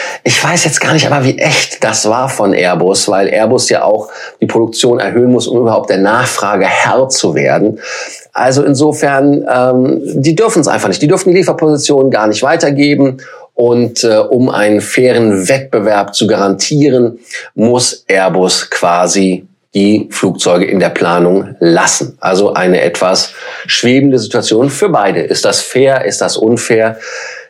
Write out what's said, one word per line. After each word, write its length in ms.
Ich 200
weiß 220
jetzt 160
gar 120
nicht 160
aber, 160
wie 120
echt 460
das 260
war 200
von 240
Airbus, 560
weil 180
Airbus 420
ja 140
auch 260
die 80
Produktion 520
erhöhen 320
muss, 160
um 120
überhaupt 300
der 80
Nachfrage 680
Herr 440
zu 260
werden. 440
Also 300
insofern, 920
ähm, 500
die 320
dürfen's 320
einfach 200
nicht. 140
Die 60
dürfen 240
die 60
Lieferpositionen 720
gar 160
nicht 160
weitergeben. 760
Und, 520
äh, 120
um 320
einen 300
fairen 720
Wettbewerb 640
zu 100
garantieren, 960
muss 540
Airbus 640
quasi 720
die 340
Flugzeuge 560
in 140
der 100
Planung 680
lassen. 640
Also 320
eine 280
etwas 520
schwebende 520
Situation 500
für 180
beide. 320
Ist 240
das 160
fair? 460
Ist 160
das 160
unfair? 600